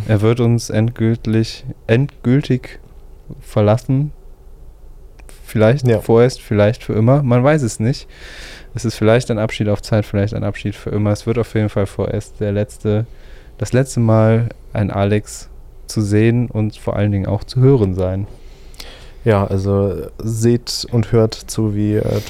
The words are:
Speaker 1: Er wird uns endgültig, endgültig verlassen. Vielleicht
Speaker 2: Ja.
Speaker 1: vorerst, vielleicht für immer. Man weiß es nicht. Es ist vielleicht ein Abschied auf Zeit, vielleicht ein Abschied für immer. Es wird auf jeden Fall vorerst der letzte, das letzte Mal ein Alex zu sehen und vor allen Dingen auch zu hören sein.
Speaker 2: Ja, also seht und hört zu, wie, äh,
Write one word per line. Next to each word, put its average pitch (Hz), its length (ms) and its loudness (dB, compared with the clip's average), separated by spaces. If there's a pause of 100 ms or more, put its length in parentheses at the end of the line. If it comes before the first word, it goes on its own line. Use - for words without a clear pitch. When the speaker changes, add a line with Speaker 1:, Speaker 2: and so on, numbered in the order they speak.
Speaker 1:
Er 107 120 2
wird 113 200 2
uns 117 280 2
endgültig, 113 960 0 (240)
endgültig 131 920 0 (640)
verlassen. 123 680 0 (1300)
Vielleicht 120 420 2
Speaker 2:
Ja. 110 120 4
Speaker 1:
vorerst, 117 420 2
vielleicht 104 420 0
für - 100 -6
immer. 127 300 4
Man 123 200 2
weiß 151 200 2
es - 160 -4
nicht. 117 280 -2 (680)
Es - 100 -6
ist 110 80 -2
vielleicht 113 380 2
ein 110 80 -2
Abschied 107 280 -2
auf 104 140 0
Zeit, 107 240 0
vielleicht 104 300 -2
ein 104 80 -4
Abschied 101 320 -6
für - 160 -10
immer. 104 180 0
Es 104 160 -2
wird 117 140 0
auf - 160 -4
jeden 107 140 0
Fall 101 180 -2
vorerst - 520 -6
der 104 120 -2
letzte, 107 560 -2 (500)
das - 160 -4
letzte 127 260 0
Mal 110 500 4 (240)
ein 101 180 -2
Alex 101 580 -2 (380)
zu - 140 -4
sehen 113 500 2
und 107 260 -2
vor - 180 -6
allen 104 160 0
Dingen 101 140 0
auch 101 180 -2
zu - 180 -2
hören 117 340 4
sein. 92 320 -2 (1000)
Speaker 2:
Ja, 101 220 2
also 98 480 0 (240)
seht 113 720 -2
und 117 200 0
hört 113 220 4
zu, - 400 -4
wie, 104 220 0
äh, - 340 -2